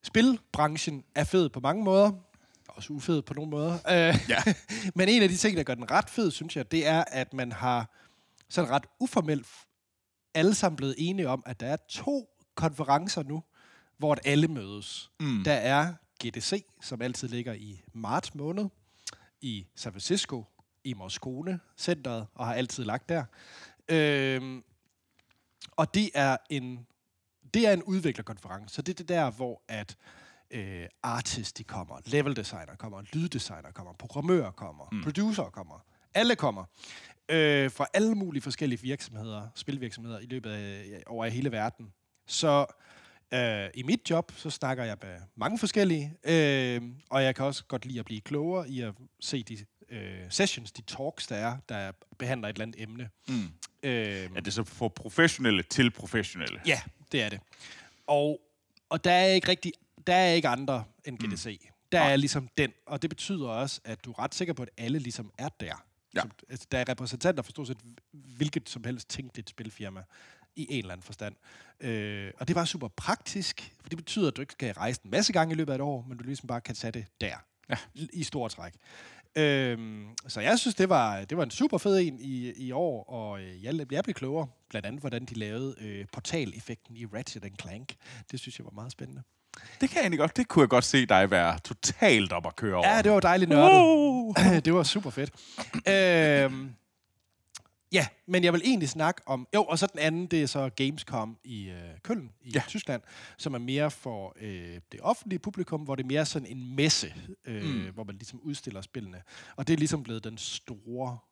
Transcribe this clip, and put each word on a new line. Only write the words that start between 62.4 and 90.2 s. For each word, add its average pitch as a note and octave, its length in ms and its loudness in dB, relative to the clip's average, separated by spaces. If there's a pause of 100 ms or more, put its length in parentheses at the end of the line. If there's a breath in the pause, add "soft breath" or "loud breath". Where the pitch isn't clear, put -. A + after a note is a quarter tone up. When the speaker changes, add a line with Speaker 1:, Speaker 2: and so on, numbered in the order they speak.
Speaker 1:
den, C3+ 140 2 (140)
og C#3+ 160 -6
det E3 80 -2
betyder D#3 380 -6
også, B2 360 -4
at A2+ 200 -12
du B2+ 60 -14
er - 80 -12
ret B2+ 160 -4
sikker E3+ 200 -4
på, B2+ 80 -8
at - 140 -12
alle B2 220 -4
ligesom A#2+ 400 -8
er C#3 100 -6
der. D#2+ 260 -10 (400)
Speaker 2:
Ja. - 60 0
Speaker 1:
Som, G#2+ 100 -6 (180)
altså, - 240 -16
der C3 60 0
er B2 100 -2
repræsentanter C3 540 -2
for - 80 -12
stort C#3 160 -12
set B2+ 120 -10 (340)
hvilket C3+ 560 -4
som A#2 160 -12
helst B2 240 -8
tænkeligt A#2+ 420 -12
spilfirma G2+ 520 -14 (540 soft breath)
i D3+ 140 -8
en C#3 80 -2
eller G#2+ 140 -8
anden F2+ 120 -12
forstand. G#2 300 -12 (460 soft breath)
Øh, G#2 580 -6
og C3 100 -6
det E3+ 60 0
er F3 40 2
bare E3+ 80 0
super C#3 220 -6
praktisk, - 920 -6
for - 80 -20
det E3+ 100 -8
betyder, E3+ 300 0
at - 80 -2
du C3 40 -8
ikke C3+ 120 -10
skal A2+ 220 -6
rejse A#2 300 -4
en F#2+ 60 -16
masse G3+ 220 2
gange D#3+ 220 2
i - 20 -2
løbet D3+ 160 -2
af C3 40 -2
et C3 60 -4
år, C3+ 260 -6
men B2 100 -14
du A#2+ 60 -14
ligesom C3+ 220 -10
bare A#2+ 140 -4
kan - 140 -10
tage A2+ 160 -6
det A2 160 -10 (140)
der. F2+ 160 -4 (320)
Speaker 2:
Ja. - 80 -2 (180)
Speaker 1:
I, D#3 180 -10
i E3+ 100 -6
store A#2+ 280 -4
træk. - 240 -14 (600 loud breath)
Øhm, A#2 720 0 (200)
så A2+ 120 -8
jeg G3 180 4
synes, A#3 160 0
det F#3 140 4
var, A2 360 4
det D3+ 120 -6
var F3 80 0
en A#2 60 -4
super A#3+ 280 0
fed G3 220 4
en C#3+ 200 -2
i, B2 320 -6
i B2+ 200 -8
år, C3 320 -2
og, G#2+ 380 -10
øh, F#2 220 -14
jeg, C#3 280 -6
jeg D#3+ 120 -2
blev G3+ 100 -4
klogere. C#3+ 340 -4 (200)
Blandt A2 180 -8
andet, C3 160 -8
hvordan B2 220 -6
de B2 100 -12
lavede, A2+ 460 -6
øh, G2+ 320 -10
portaleffekten A#2 840 -8
i A#2 100 -12
Ratchet G#2 380 -12
and G2 160 -14
Clank. G2+ 340 -12 (360 loud breath)
Det B2+ 100 -10
synes - 180 -16
jeg A2+ 60 -16
var G2+ 80 -16
meget A2+ 200 -14
spændende. C3 300 -16 (580 loud breath)
Speaker 2:
Det C4+ 100 2
kan - 60 -4
jeg E4 60 4
egentlig F3 160 2
godt. D#3 180 2